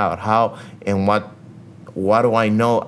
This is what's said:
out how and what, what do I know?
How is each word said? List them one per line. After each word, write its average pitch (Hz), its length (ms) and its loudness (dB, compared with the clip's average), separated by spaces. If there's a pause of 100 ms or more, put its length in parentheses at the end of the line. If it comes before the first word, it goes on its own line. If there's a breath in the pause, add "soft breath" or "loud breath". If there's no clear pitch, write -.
out 87 160 -2
how 107 400 0 (260 loud breath)
and 98 220 0
what, 104 160 2 (720)
what 101 280 2
do 120 120 2
I 113 140 2
know? 113 400 2